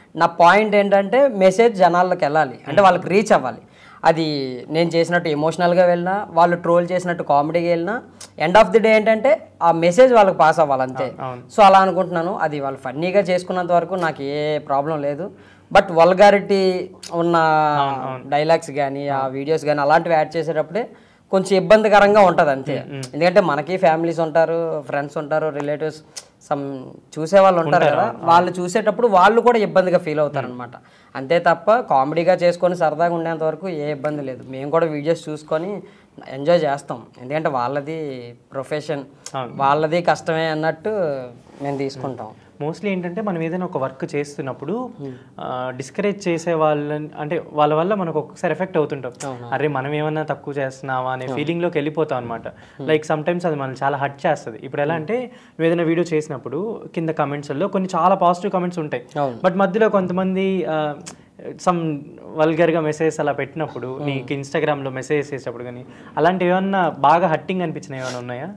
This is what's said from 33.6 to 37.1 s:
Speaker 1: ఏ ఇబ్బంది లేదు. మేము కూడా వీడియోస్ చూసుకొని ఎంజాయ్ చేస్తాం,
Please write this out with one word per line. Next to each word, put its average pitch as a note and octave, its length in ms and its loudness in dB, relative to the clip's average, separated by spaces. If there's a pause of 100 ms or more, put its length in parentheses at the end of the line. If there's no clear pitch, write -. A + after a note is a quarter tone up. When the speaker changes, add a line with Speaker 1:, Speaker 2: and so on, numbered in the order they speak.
Speaker 1:
ఏ D3+ 220 -6
ఇబ్బంది D3 320 -6
లేదు. B2 260 -10
మేము C3+ 220 -10
కూడా E3 160 2
వీడియోస్ D3+ 420 -4
చూసుకొని D#3+ 540 -6 (460)
ఎంజాయ్ D3 360 0
చేస్తాం, C#3 380 -4 (200)